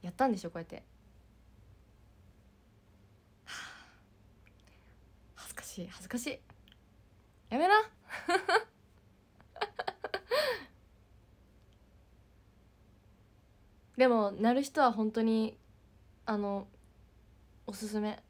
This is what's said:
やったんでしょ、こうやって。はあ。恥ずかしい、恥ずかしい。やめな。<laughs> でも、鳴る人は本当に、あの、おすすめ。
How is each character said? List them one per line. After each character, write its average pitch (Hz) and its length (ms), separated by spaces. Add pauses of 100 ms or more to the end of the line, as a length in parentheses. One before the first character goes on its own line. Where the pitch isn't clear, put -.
や 175 100
っ - 20
た 269 140
ん 247 40
で 202 60
し 190 80
ょ、 165 60
こ 170 80
う - 20
や - 20
っ - 40
て。 - 160 (2500)
は - 100
あ。 - 300 (1500)
恥 - 140
ず - 60
か - 80
し - 200
い、 180 40
恥 185 160
ず 185 60
か 247 100
し 240 80
い。 - 120 (1080)
や 226 80
め 330 100
な。 392 60 (4000)
<laughs> - 0
で 254 100
も、 220 240
鳴 220 220
る 262 80
人 285 200
は 247 100
本 214 200
当 226 120
に、 220 340 (680)
あ 214 100
の、 202 300 (1000)
お 214 80
す 214 140
す 214 120
め。 208 300